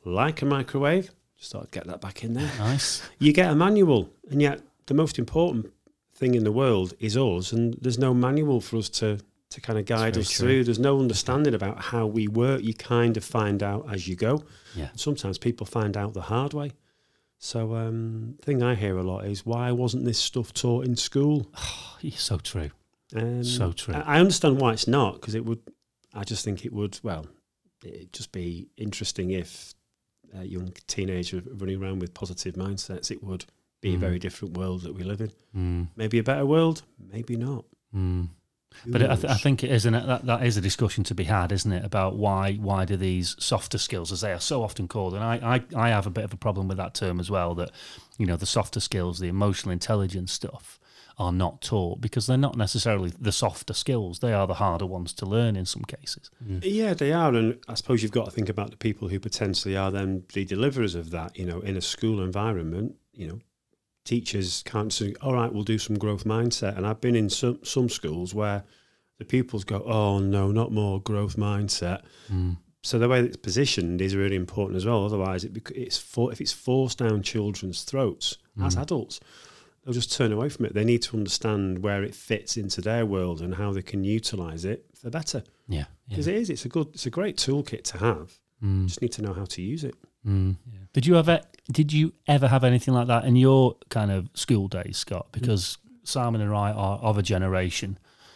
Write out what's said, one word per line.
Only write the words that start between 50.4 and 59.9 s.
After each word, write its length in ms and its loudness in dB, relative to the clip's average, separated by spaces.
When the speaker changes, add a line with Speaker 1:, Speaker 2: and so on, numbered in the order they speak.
Speaker 2:
are 140 0
not 280 0
taught 400 -2
because 260 -2
they're 120 4
not 180 0
necessarily 640 0
the 120 0
softer 420 -2
skills. 460 -2
They 120 0
are 140 2
the 80 -2
harder 320 0
ones 280 -6
to 120 -8
learn 280 2
in 120 -4
some 160 -6
cases. 480 -12
Speaker 3:
Mm. 220 -6
Speaker 1:
Yeah, 300 0
they 180 0
are. 220 4
And 240 2
I 60 -10
suppose 280 0
you've 80 0
got 140 0
to 60 -8
think 180 -2
about 220 -4
the 80 -18
people 300 -2
who 120 -2
potentially 560 -2
are 140 0